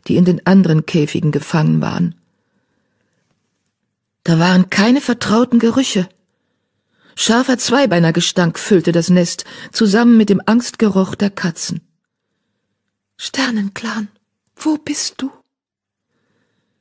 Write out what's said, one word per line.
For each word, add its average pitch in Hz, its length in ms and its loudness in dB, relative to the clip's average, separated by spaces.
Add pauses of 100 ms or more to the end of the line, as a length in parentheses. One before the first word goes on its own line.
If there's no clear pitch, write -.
die - 80 0
in 180 80 4
den 175 240 0
anderen 175 380 4
Käfigen 156 460 -2
gefangen 156 500 -2
waren. 170 340 -4 (2000)
Da 165 160 0
waren 185 300 2
keine 240 320 2
vertrauten 233 580 0
Gerüche. 226 480 0 (1080)
Scharfer 247 420 0
Zweibeinergestank 175 1000 0
füllte 175 360 0
das 170 160 0
Nest, 180 340 0 (300)
zusammen 226 420 4
mit 214 140 4
dem 190 160 2
Angstgeruch 208 680 0
der 202 160 -2
Katzen. - 500 -8 (1400)
„Sternenclan, 220 880 -6 (480)
wo 302 220 -2
bist - 440 -8
du?“ 269 80 -6 (1500)